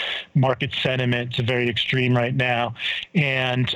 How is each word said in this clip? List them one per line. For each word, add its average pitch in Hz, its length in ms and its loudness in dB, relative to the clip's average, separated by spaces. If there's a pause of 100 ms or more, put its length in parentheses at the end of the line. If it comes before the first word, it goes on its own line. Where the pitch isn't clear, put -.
(340)
market 131 400 4
sentiment 123 640 0
is 120 80 0
very 123 200 2
extreme 123 480 0
right 120 200 2
now. 120 400 0 (400)
And 127 600 0